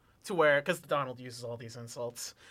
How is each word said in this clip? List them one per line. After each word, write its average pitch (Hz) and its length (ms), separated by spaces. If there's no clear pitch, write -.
to 208 100
where, 151 260
'cause 151 200
the - 80
Donald 131 300
uses 123 260
all 117 120
these 117 200
insults. 120 580